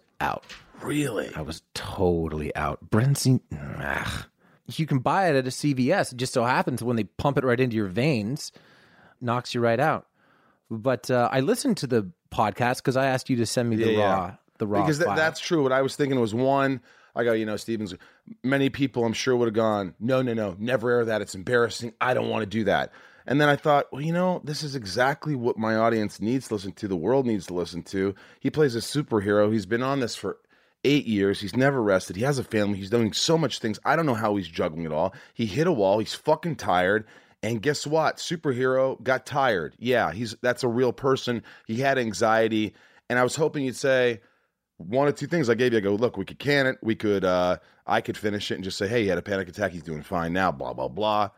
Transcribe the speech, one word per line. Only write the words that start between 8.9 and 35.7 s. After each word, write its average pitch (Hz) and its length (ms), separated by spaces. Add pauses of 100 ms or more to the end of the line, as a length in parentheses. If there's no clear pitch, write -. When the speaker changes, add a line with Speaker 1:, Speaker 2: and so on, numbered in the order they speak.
Speaker 1:
knocks 123 340
you 123 60
right 117 200
out. 143 260 (640)
But, 113 400
uh, 120 200
I 135 100
listened 208 380
to 143 80
the 110 240 (220)
podcast 120 500
'cause 123 140
I 131 100
asked 131 240
you 131 60
to 117 100
send 117 240
me 113 60
the 113 160
Speaker 2:
Yeah, 107 60
yeah. 98 160
Speaker 1:
raw, 92 220 (220)
the 113 80
raw 101 160
Speaker 2:
Because 147 160
th-, 170 80
Speaker 1:
file. 202 100
Speaker 2:
that's 156 240
true. 160 220
What 131 100
I 131 100
was 135 120
thinking 139 240
was, 110 160
one, 135 460 (340)
I 120 100
go, 117 80
you 110 140
know, 107 100
Stevens, 107 380 (480)
many 139 260
people 123 360
I'm 113 80
sure 123 240
would've 117 180
gone, 104 460
"No, 127 220
no, 120 120
no, 104 240
never 117 320
air 120 140
that. 110 180
It's - 120
embarrassing. 117 680
I 123 140
don't 117 140
wanna 110 180
do 107 180
that." 82 280 (360)
And 139 120
then 147 80
I 143 80
thought, 143 360
"Well, 135 100
you 165 100
know, 180 320
this 147 180
is 139 120
exactly 127 600
what 120 220
my 110 200
audience 110 440
needs 123 280
to 113 60
listen 95 180
to, - 160
the 95 80
world 123 300
needs 107 200
to 87 80
listen 85 300
to." 98 300 (260)
He 131 100
plays 147 240
a 113 60
superhero. 104 720
He's 104 140
been 117 160
on 135 180
this 113 140
for - 240 (480)
eight 139 200
years. 98 340
He's 101 160
never 135 260
rested. 95 340
He 101 60
has 135 160
a 107 60
family. 104 340
He's 95 120
doing 117 220
so - 240
much 156 220
things. 110 260
I 139 120
don't 165 100
know 131 80
how 107 220
he's 92 120
juggling 85 360
it 78 80
all. 85 220 (200)
He 117 120
hit 113 200
a 185 60